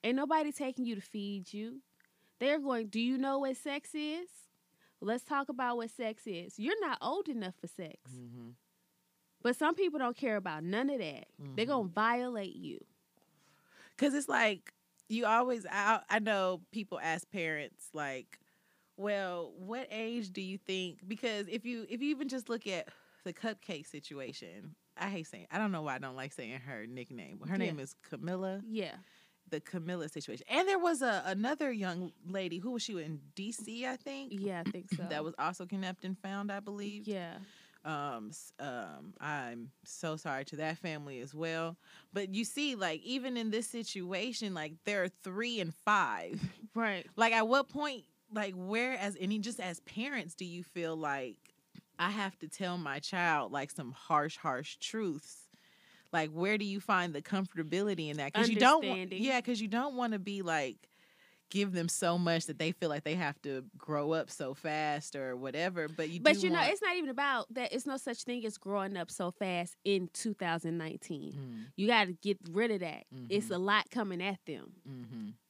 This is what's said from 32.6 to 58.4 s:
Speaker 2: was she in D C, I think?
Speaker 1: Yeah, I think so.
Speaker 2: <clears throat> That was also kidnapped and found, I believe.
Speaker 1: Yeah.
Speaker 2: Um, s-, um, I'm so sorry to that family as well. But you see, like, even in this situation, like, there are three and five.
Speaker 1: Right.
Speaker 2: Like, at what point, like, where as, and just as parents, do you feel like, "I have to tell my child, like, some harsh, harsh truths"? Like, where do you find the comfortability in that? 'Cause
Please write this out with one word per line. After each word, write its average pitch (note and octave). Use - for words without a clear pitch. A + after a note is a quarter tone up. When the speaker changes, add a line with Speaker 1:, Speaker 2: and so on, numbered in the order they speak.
Speaker 2:
was A#3+
she A3+
in D3+
D G3+
C, A3+
I B3+
think? C#4
Speaker 1:
Yeah, F#3+
I F#3
think F#3
so. E3+
Speaker 2:
<clears throat> F3
That D3+
was E3
also F3
kidnapped F#3
and F#3
found, G3+
I G3+
believe. G#3
Speaker 1:
Yeah. F#3
Speaker 2:
Um, C#3+
s-, -
um, A2
I'm B2
so -
sorry C#3
to D3+
that D#3
family D3
as B2+
well. E3
But F#3+
you A3
see, C#4+
like, E3+
even B3
in A3+
this A3+
situation, G3+
like, D#3
there G3+
are F#3
three A3
and E3
five. B2+
Speaker 1:
Right. G#3
Speaker 2:
Like, A3+
at A3
what C4+
point, C#4+
like, G#3
where G#3+
as, G3+
and G3
just A3+
as F#3
parents, A3
do F#3+
you F3
feel E3
like, C#3
"I F#3
have G3+
to D#3+
tell F3+
my D3
child, D#3
like, C#3+
some B2+
harsh, D3+
harsh C#3
truths"? -
Like, D#3
where F3+
do G#3+
you G3
find F3+
the D3
comfortability F3
in D3+
that? C#3
'Cause A3+